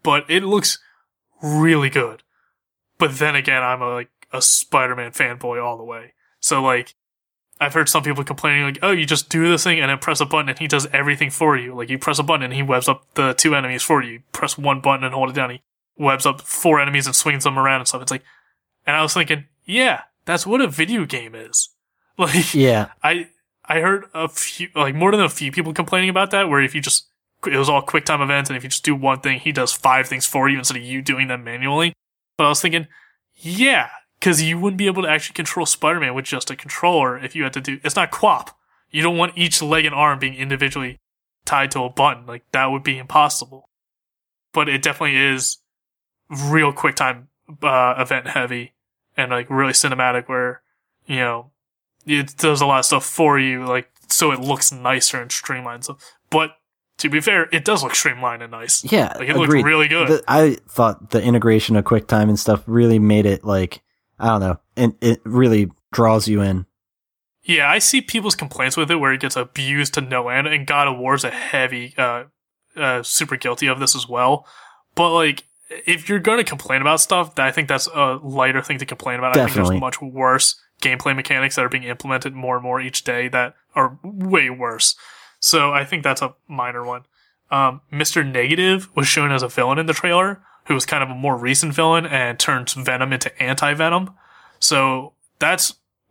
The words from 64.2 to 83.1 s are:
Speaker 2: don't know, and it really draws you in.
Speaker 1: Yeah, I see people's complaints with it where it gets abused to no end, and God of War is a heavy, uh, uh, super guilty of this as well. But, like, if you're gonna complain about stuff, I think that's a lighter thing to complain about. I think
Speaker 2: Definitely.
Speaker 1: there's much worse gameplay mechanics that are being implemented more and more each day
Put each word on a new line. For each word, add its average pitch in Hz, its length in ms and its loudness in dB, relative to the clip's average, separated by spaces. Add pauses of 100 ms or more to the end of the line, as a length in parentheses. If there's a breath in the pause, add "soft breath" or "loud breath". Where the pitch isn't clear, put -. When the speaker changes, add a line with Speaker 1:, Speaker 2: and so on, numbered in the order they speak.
Speaker 2:
don't 107 140 2
know, 95 180 -2 (180)
and 120 240 2
it 113 220 2
really 113 480 4 (200)
draws 110 360 4
you 104 140 2
in. 95 240 0 (800)
Speaker 1:
Yeah, 151 240 2
I 185 100 4
see 262 220 2
people's 208 340 -4
complaints 131 420 -4
with 156 120 0
it 170 80 2
where 139 140 2
it 131 80 0
gets 135 160 -4
abused 139 600 -4
to 147 60 0
no 127 280 -4
end, 135 180 0
and 151 200 -2
God 143 200 2
of 131 100 -2
War 127 180 0
is 135 100 -4
a 120 60 -4
heavy, 127 640 -4
uh, 123 280 -2 (520)
uh, 127 260 -2
super - 320 -4
guilty 127 320 -4
of 131 120 0
this 135 160 0
as 123 120 -8
well. 123 380 0 (500 loud breath)
But, 170 180 2
like, 156 300 2 (260)
if 170 380 -4
you're 202 120 0
gonna 220 240 2
complain 135 380 -2
about 156 200 2
stuff, 175 380 0
I 131 120 2
think 151 160 -2
that's 135 200 -2
a 139 360 0
lighter 131 380 0
thing 135 160 -6
to 131 80 -8
complain 123 340 -8
about. 127 120 0
I 127 40 0 (100)
think - 40 -2
Speaker 2:
Definitely. 92 260 2
Speaker 1:
there's 92 60 0
much 123 200 -6
worse 131 600 2 (200 soft breath)
gameplay 135 340 0
mechanics 135 400 -2
that 131 100 2
are 123 40 -4
being 127 140 -4
implemented 131 500 -6
more 127 220 -4
and 123 80 -4
more 123 160 -4
each 127 240 -8
day 123 260 -2